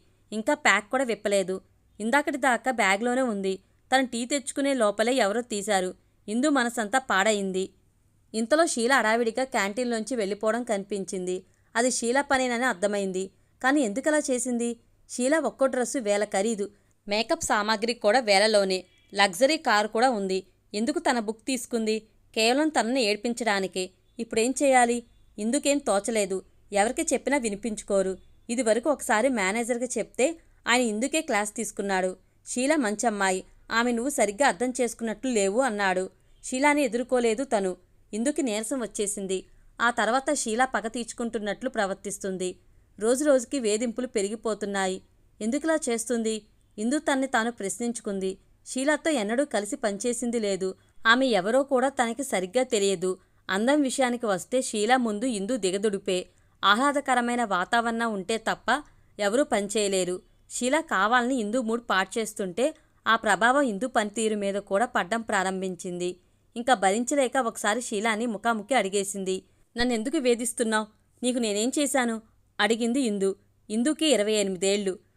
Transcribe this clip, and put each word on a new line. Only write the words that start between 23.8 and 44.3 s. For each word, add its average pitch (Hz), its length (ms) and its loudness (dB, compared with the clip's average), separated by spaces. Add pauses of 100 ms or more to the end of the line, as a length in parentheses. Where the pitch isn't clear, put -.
ఇప్పుడేం 226 440 0
చేయాలి? 247 420 4 (340)
ఇందుకేం 277 400 0
తోచలేదు. 202 640 -2 (300)
ఎవరికి 220 300 2
చెప్పినా 269 340 0
వినిపించుకోరు. 202 800 -2 (320)
ఇదివరకు 233 400 2
ఒకసారి 240 380 2
మేనేజర్కి 233 720 -2
చెప్తే 269 400 -2 (300)
ఆయన 240 120 4
ఇందుకే 247 400 0
క్లాస్ 208 340 -2
తీసుకున్నాడు. 190 600 -4 (300)
"షీల 269 300 0
మంచమ్మాయి, 202 680 0 (260)
ఆమె 233 220 2
నువ్వు 240 180 -2
సరిగ్గా 208 360 2
అర్థం 240 340 0
చేసుకున్నట్లు 233 500 -4
లేవు" 202 300 2
అన్నాడు. 202 500 0 (340)
షీలాని 285 380 2
ఎదుర్కోలేదు 240 640 0
తను. 190 320 -2 (360)
ఇందుకి 277 300 0
నీరసం 226 380 -4
వచ్చేసింది. 196 640 -4 (360)
ఆ 233 100 2
తర్వాత 240 440 0
షీల 240 300 0
పగ 233 240 -2
తీర్చుకుంటున్నట్లు 226 840 -6
ప్రవర్తిస్తుంది. 190 880 -4 (400)
రోజురోజుకి 262 600 2
వేధింపులు 226 480 -2
పెరిగిపోతున్నాయి. 202 960 -4 (380)